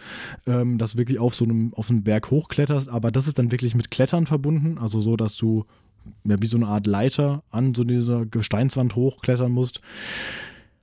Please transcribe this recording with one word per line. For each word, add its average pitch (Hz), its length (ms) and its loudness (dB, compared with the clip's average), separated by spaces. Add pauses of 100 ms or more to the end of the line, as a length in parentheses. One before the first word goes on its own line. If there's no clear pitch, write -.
(460)
ähm, 123 320 2
dass 110 140 -2
du 117 60 -6
wirklich 120 220 0
auf 120 140 2
so 120 120 0
einem, 117 300 2
auf - 140 -4
einen 113 140 4
Berg 107 260 0
hochkletterst, 143 600 0
aber 117 220 0
das 131 160 0
ist 143 120 -2
dann 120 140 2
wirklich 120 220 0
mit - 160 0
Klettern 165 340 2
verbunden, 156 520 0
also 110 220 -2
so, 113 160 2
dass 110 220 -2
du, 110 260 0 (640)
ja, 104 160 2
wie 117 60 0
so 117 100 0
eine 117 100 2
Art 104 180 -2
Leiter 139 560 0 (100)
an 123 220 0
so 120 120 0
dieser 120 400 0
Gesteinswand 117 720 0
hochklettern 127 560 0
musst. 123 260 -2 (1040)